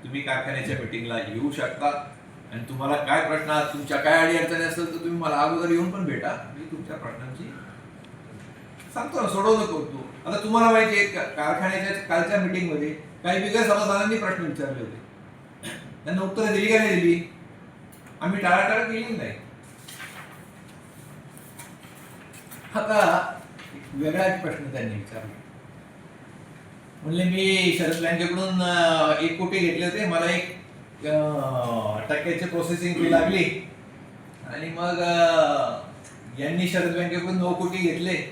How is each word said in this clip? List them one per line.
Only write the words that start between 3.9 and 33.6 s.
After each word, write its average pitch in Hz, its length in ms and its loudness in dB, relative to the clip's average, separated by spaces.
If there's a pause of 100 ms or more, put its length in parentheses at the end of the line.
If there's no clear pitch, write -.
काय 160 300 6
अडीअडचणी 165 360 2
असेल, 165 240 -2
तर 160 160 -6
तुम्ही 170 160 -2
मला 156 160 0
अगोदर 165 360 2
येऊन 175 200 2
पण 190 140 -2
भेटा, - 520 -4
मी 160 140 -12
तुमच्या 156 240 -10
प्रश्नांची 131 480 -10 (1500)
सांगतो 247 280 -4
ना, 208 80 0
सोडवणं 208 360 4
करतो." 139 440 -6 (160)
आता 202 180 -2
तुम्हाला 226 280 6
माहिती 220 280 6
आहे 202 80 4
का, 185 160 -4
कारखान्याच्या 185 680 -2
कालच्या 170 460 2
मीटिंगमध्ये 165 500 0 (340)
काही 180 160 2
बिगर 214 240 2
सभासदांनी 202 540 2
प्रश्न 185 260 -2
विचारले 139 360 -6
होते, 110 300 -12 (960)
त्यांना 185 160 -2
उत्तरं 214 320 0
दिली 208 120 2
का 220 120 6
नाही 208 180 4
दिली? 170 380 4 (880)
आम्ही 190 200 -2
टाळाटाळ 202 420 4
केली 226 340 -4
नाही. 120 120 -6 (3500)
आता 208 580 4 (600)
वेगळा 156 320 0
एक 185 160 2
प्रश्न 143 300 -6
त्यांनी 113 240 -6
विचारला, 104 380 -10 (1700)
म्हणले, 170 200 0
"मी 185 560 4
शरद 165 240 2
बँकेकडून, 180 580 0
अं, 165 600 4
एक 165 160 0
कोटी 185 220 0
घेतले 175 260 2
होते, 208 200 -2
मला 170 200 2
एक, 175 300 0 (500)
अं, 127 960 0 (100)
टक्क्याची 165 360 0
प्रोसेसिंग 170 480 -2
फी 165 180 4
लागली - 580 4 (760)